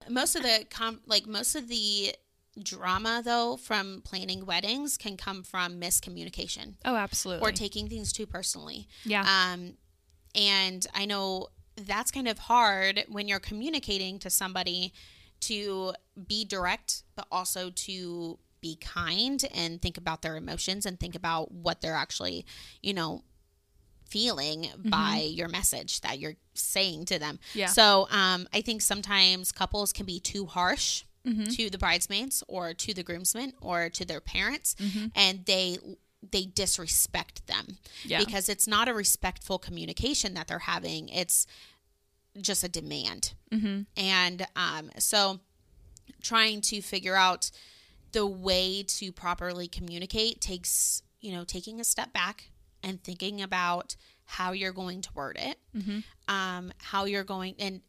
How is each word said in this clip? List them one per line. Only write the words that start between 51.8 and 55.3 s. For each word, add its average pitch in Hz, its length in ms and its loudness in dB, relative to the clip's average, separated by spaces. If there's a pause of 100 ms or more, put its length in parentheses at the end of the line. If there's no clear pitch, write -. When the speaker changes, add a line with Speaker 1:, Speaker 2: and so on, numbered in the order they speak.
Speaker 1:
step - 300 0
back 190 380 -4 (320)
and 190 200 -8
thinking 190 380 -6
about 180 540 0 (300)
how 185 260 -4
you're 190 200 -2
going 185 300 -8
to - 140 -10
word 139 260 -6